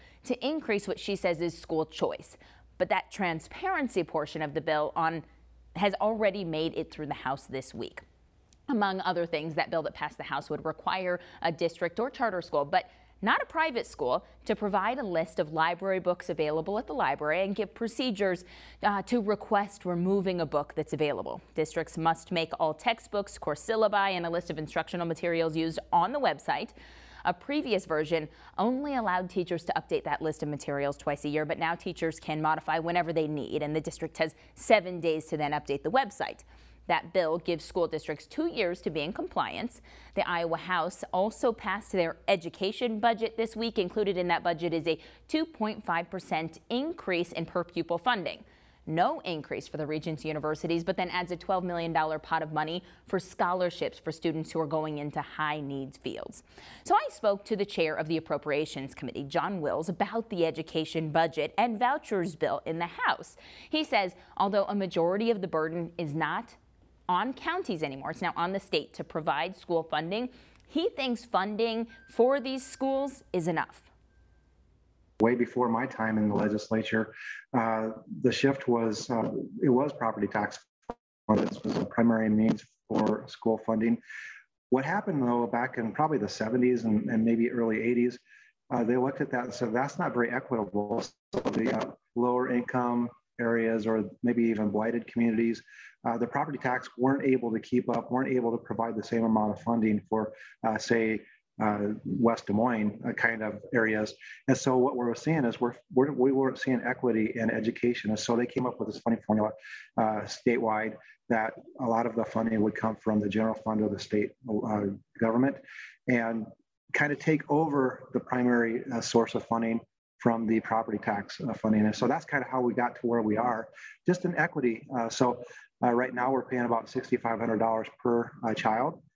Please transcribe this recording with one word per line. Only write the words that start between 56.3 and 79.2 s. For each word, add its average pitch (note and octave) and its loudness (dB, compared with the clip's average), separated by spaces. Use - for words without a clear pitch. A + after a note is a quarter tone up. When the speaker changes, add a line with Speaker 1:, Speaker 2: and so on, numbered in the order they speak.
Speaker 1:
So G4 4
I D5 2
spoke G3+ -2
to A3 -2
the G3 0
chair D#3+ 0
of D3+ -4
the E3 0
Appropriations D3 -2
Committee, - -8
John E3 -2
Wills, D3 -2
about G3 -4
the E3+ 2
education D#3+ -2
budget D#3+ 0
and A3 0
vouchers G#3+ 0
bill C#3 0
in E3 -4
the E3+ -4
House. - -2
He D#4 0
says, G3 0
although G3 2
a G3+ -2
majority F#3+ 2
of G#3 2
the F#3 -4
burden E3 -2
is D#3 -4
not D#3+ -2
on G#3 0
counties D#4+ -4
anymore, C#3 -6
it's F3 -6
now E3+ 0
on F3 0
the G3 -2
state - -2
to - -10
provide D#3+ -2
school E3 0
funding, F3 -2
he E4 0
thinks B3+ -2
funding A3 0
for C4 4
these C4 -6
schools C4+ -2
is F3 0
enough. - -2
Speaker 2:
Way A#2 8
before A#2+ 0
my A2+ 0
time A2 -2
in G#2+ 2
the G#2 0
legislature, A2 0
uh, A2+ 0
the B2 6
shift C3+ 2
was, A2+ 2
uh, A2+ 0